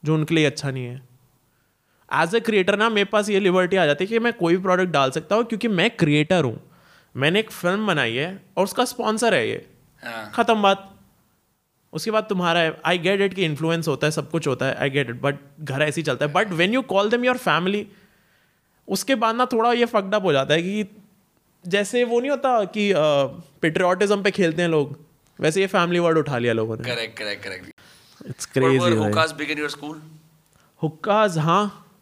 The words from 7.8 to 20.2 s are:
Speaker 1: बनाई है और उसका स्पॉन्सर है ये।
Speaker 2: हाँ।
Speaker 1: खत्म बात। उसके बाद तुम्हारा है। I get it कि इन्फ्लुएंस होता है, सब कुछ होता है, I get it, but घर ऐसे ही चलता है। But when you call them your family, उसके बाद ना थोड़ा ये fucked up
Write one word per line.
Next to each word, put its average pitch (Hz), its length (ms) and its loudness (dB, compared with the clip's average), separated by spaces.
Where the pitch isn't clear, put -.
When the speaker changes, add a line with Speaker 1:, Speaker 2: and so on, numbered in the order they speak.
Speaker 1:
बनाई 135 260 0
है 170 300 -6
और 180 60 2
उसका 247 220 0
स्पॉन्सर 220 480 -2
है 113 160 0
ये। - 200 -8
Speaker 2:
हाँ। 113 300 -10
Speaker 1:
खत्म 226 260 2
बात। 196 340 2
उसके 165 180 -4
बाद 214 120 2
तुम्हारा 180 360 0
है। 160 220 0
I 175 160 0
get 185 200 0
it 196 160 0
कि 185 120 0
इन्फ्लुएंस 160 420 -2
होता 151 200 0
है, 156 40 0
सब 151 180 -6
कुछ - 180 -2
होता 127 180 -2
है, 131 140 -2
I 139 160 -2
get 127 180 -2
it, 123 100 -10
but 139 100 0
घर 139 220 -4
ऐसे 151 200 0
ही 147 40 -4
चलता 143 200 -2
है। 147 80 -4
But 208 140 2
when 175 220 0
you 254 220 0
call 196 180 2
them 240 160 0
your 254 180 0
family, 185 400 0
उसके 262 280 -2
बाद 226 200 0
ना 247 100 2
थोड़ा 240 280 2
ये 240 120 2
fucked 202 280 -2
up 208 100 0